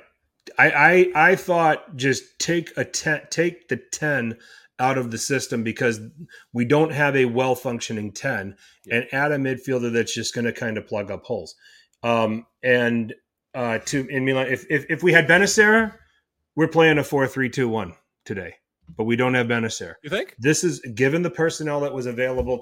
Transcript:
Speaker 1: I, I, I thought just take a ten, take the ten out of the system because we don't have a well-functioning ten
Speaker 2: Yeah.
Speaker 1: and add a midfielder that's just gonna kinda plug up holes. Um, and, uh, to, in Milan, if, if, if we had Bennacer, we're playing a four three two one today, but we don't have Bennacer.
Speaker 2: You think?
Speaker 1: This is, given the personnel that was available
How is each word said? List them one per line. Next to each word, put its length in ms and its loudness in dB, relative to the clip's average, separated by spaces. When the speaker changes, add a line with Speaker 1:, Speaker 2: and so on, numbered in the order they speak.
Speaker 1:
I, 560 6
I, 160 6
I 60 4
thought 600 0
just 440 -2
take 360 -4
a 80 -2
ten, 360 -4
take 380 -4
the 80 -2
ten 600 -4
out 180 2
of 140 -4
the 60 -6
system 440 -2
because 380 -2
we 120 0
don't 260 4
have 240 0
a 120 4
well-functioning 840 -2
ten 440 -8
Speaker 2:
Yeah. 120 -2
Speaker 1:
and 160 -2
add 200 0
a 40 -2
midfielder 560 -2
that's 200 -2
just 220 -6
gonna 180 -4
kinda 300 -6
plug 300 -8
up 120 -12
holes. 300 -8
Um, 440 0
and, 500 2
uh, 240 -2
to, 300 -4
in 180 -2
Milan, 220 0
if, 220 -4
if, 200 -2
if 120 -4
we 100 4
had 140 8
Bennacer, 680 4
we're 140 0
playing 300 6
a 60 0
four 220 0
three 240 -2
two 180 0
one 260 -4
today, 300 -10
but 80 -4
we 120 0
don't 180 2
have 140 2
Bennacer. 540 -4
Speaker 2:
You 80 -12
think? 280 -6
Speaker 1:
This 260 2
is, 160 -2
given 280 0
the 80 -2
personnel 500 -4
that 120 -4
was 140 -6
available 560 -4